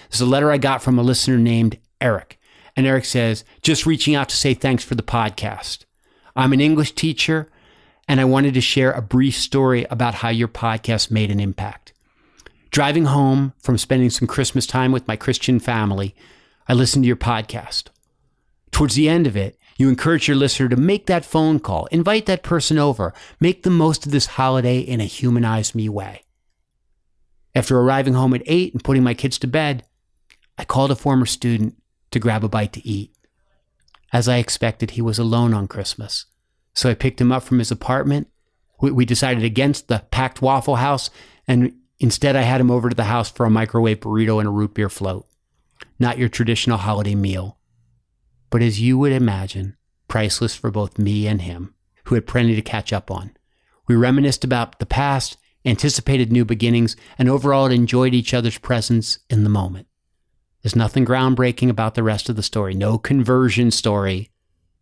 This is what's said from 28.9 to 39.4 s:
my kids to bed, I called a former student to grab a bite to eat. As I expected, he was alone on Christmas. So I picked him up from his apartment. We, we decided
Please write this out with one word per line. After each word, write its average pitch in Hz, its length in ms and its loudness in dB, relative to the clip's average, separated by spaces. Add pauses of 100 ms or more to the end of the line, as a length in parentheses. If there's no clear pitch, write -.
my 123 100 2
kids 127 260 -4
to - 80 -4
bed, 143 380 -2 (720)
I - 80 -12
called 135 260 2
a 135 40 0
former 131 300 2
student 117 500 -2 (360)
to 123 80 -2
grab 107 260 0
a 104 40 -4
bite 107 240 -4
to - 140 -14
eat. 101 240 -6 (1000)
As 120 160 2
I 123 80 2
expected, 113 540 -4
he 120 100 -6
was 113 180 -2
alone 117 340 2
on 98 140 -2
Christmas. - 580 -10 (480)
So - 160 0
I 120 40 0
picked 127 280 -2
him 123 100 4
up 127 120 -2
from 127 160 2
his 113 120 -2
apartment. 139 560 -2 (540)
We, 139 100 2
we 123 140 2
decided 120 380 0